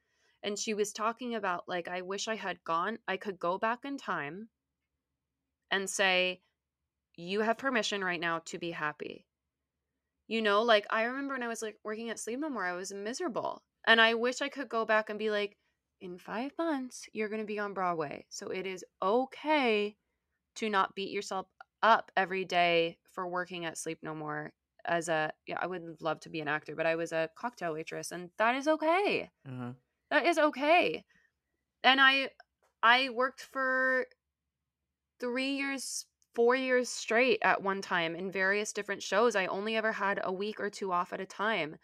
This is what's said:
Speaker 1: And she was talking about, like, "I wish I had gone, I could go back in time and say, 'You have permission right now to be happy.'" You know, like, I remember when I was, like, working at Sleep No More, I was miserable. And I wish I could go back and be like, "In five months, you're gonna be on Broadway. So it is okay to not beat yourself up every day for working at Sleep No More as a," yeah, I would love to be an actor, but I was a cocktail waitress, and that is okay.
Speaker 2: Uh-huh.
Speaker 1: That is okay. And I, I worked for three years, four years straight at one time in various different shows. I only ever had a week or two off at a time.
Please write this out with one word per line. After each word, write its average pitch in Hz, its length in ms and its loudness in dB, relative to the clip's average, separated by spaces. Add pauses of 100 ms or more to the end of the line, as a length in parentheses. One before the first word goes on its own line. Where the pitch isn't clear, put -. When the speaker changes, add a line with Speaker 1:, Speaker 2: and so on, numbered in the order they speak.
(420)
Speaker 1:
And 208 160 -4
she 220 160 -4
was 202 180 -2
talking 226 420 -4
about, 196 340 -4
like, 180 200 -4
"I 180 140 -6
wish 196 260 -6
I 220 80 -4
had 185 280 -8
gone, 180 440 -2
I 190 100 -2
could 190 220 -8
go 175 180 0
back 226 260 -2
in 277 140 -8
time 175 520 -6 (1200)
and 190 180 -2
say, 185 540 2 (720)
'You 185 260 -4
have 226 160 0
permission 220 460 -2
right 175 160 -2
now 165 200 -2
to - 180 -12
be 170 140 -6
happy.'" - 540 -8 (1000)
You 220 160 -2
know, 208 200 4
like, 220 280 6
I 226 140 0
remember 269 300 -6
when 247 80 -6
I 240 60 -4
was, 226 140 -8
like, 214 220 -8
working 220 260 -8
at 208 80 -8
Sleep 233 200 -6
No 311 100 -4
More, 226 160 -4
I 180 80 -2
was 185 200 -8
miserable. 208 720 -6 (220)
And 226 140 8
I 226 140 6
wish 240 260 0
I 285 80 -2
could 269 200 -8
go 226 160 -2
back 214 260 0
and 214 80 -6
be 214 120 -2
like, 208 280 -2 (420)
"In 180 180 -12
five 220 400 -8
months, 277 540 -4
you're 214 160 -4
gonna 214 160 -6
be 208 140 -4
on 202 160 -4
Broadway. 175 540 -2
So - 220 -12
it 185 160 -4
is 185 180 -8 (180)
okay 233 920 2 (600)
to 220 140 -2
not 196 260 2
beat 196 160 -6
yourself 196 360 -6 (340)
up 220 340 6
every 190 300 2
day 170 520 4 (120)
for 185 180 -6
working 175 380 -4
at 160 120 -6
Sleep 165 240 -8
No 160 120 -8
More 151 400 -8 (300)
as 170 240 0
a," 156 240 0 (140)
yeah, 175 140 -6
I - 80 -2
would 165 340 -10
love 156 200 -2
to 170 80 -16
be 165 100 -6
an 147 80 -4
actor, 151 280 -2
but 160 100 0
I 165 100 2
was 165 160 -4
a 160 240 0
cocktail 175 380 -6
waitress, 160 380 -8
and 175 260 -10
that 226 180 4
is 277 120 -2
okay. 311 640 2 (120)
Speaker 2:
Uh-huh. 127 300 -8 (360)
Speaker 1:
That 285 160 2
is 330 120 4
okay. 294 640 4 (800)
And 269 160 8
I, 269 300 6 (520)
I 254 280 8
worked 247 320 -2
for 262 640 0 (1120)
three 262 360 -2
years, 277 500 -6 (280)
four 240 200 6
years 254 340 2
straight 240 540 2
at 175 200 4
one 196 200 -2
time 170 320 0
in 185 160 -6
various 196 420 0
different 202 300 -6
shows. 214 340 4
I 185 100 2
only 208 300 -2
ever 220 160 0
had 196 300 -2
a 185 100 -2
week 208 280 -4
or 202 100 -4
two 196 220 -6
off 175 200 0
at 190 80 -6
a 190 60 -8
time. 190 580 -2